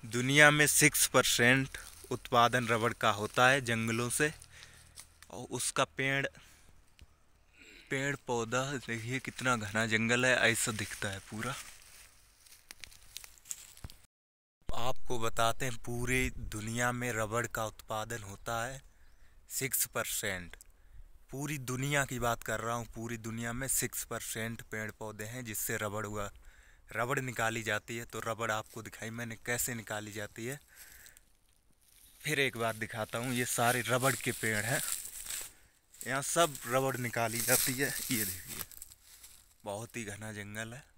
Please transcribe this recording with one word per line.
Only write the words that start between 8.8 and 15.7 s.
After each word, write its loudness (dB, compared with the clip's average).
कितना 0
घना 0
जंगल 4
है, 6
ऐसा 0
दिखता -4
है -6
पूरा। -4
आपको 4
बताते 2
हैं, -4